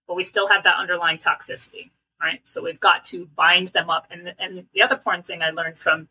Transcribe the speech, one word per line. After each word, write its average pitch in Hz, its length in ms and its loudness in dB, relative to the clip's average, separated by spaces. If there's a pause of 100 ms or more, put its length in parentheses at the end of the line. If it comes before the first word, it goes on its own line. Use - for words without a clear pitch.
but 175 80 -8
we 185 80 -2
still 196 240 0
have 196 160 4
that 180 140 4
underlying 170 400 -2
toxicity, - 720 -6 (320)
right? 160 220 -4
So - 200 -12
we've 165 160 -8
got - 260 2
to 180 300 -10
bind 175 340 4
them 170 200 -2
up. 160 200 -2
And, 175 300 -14
and 185 340 -10
the 190 80 0
other 254 140 4
important 180 320 -4
thing 175 140 -12
I 160 100 0
learned 160 260 -8
from 160 340 0